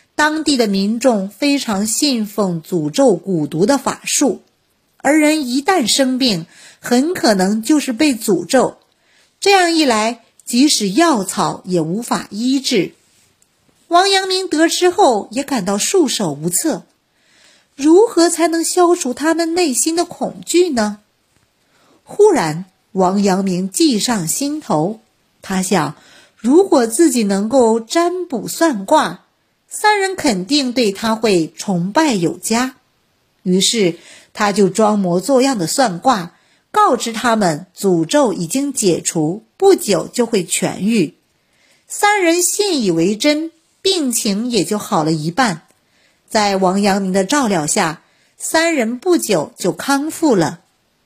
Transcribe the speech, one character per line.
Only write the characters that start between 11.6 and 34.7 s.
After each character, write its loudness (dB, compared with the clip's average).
也 0
无 -4
法 -6
医 -2
治。 -2
王 2
阳 0
明 -2
得 2
知 0
后 2
也 -4
感 -4
到 -2
束 2
手 -2
无 -4
策， -4
如 6
何 2
才 0
能 -2
消 2
除 -4
他 0
们 -2
内 0
心 -2
的 0
恐 -8
惧 2
呢？ -2
忽 4
然， 0
王 2
阳 2
明 -2
计 2
上 -4
心 -6
头， -2
他 -4
想， -2
如 4
果 4
自 4
己 0
能 0
够 4
占 -2
卜 -8
算 -2
卦， 0
三 0
人 -2
肯 -2
定 -2
对 0
他 -2
会 0
崇 -4
拜 2
有 -2
加。 -4
于 2
是 0
他 -2
就 4
装 0